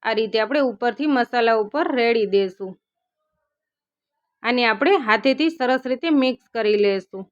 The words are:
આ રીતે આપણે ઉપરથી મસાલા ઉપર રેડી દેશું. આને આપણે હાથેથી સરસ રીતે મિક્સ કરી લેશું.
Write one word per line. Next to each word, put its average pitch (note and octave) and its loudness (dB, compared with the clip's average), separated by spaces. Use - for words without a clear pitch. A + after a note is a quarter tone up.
આ A3 -2
રીતે A3 -2
આપણે A3 0
ઉપરથી B3 -2
મસાલા A#3+ 0
ઉપર A3 -2
રેડી A#3 0
દેશું. F#3+ -2
આને B3 0
આપણે A#3 2
હાથેથી C4 0
સરસ C4 -2
રીતે C4 -4
મિક્સ C4 0
કરી G#3+ 0
લેશું. G3 -2